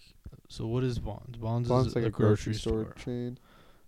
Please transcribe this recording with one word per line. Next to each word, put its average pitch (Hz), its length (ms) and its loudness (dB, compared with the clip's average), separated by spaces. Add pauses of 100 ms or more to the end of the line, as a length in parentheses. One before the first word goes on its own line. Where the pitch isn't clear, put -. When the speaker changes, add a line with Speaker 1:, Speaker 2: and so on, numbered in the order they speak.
(480)
Speaker 1:
so 123 200 -8
what 123 160 0
is 123 160 0
Vons? 110 380 -8
Vons 117 300 0
Speaker 2:
Vons 123 200 6
Speaker 1:
is - 80 -2
Speaker 2:
like 120 80 0
Speaker 1:
a 110 40 2
Speaker 2:
a - 40 0
grocery 107 400 4
Speaker 1:
grocery - 20 0
Speaker 2:
store 110 300 0
Speaker 1:
store. - 100 -10 (100)
Speaker 2:
chain. 123 360 -6 (480)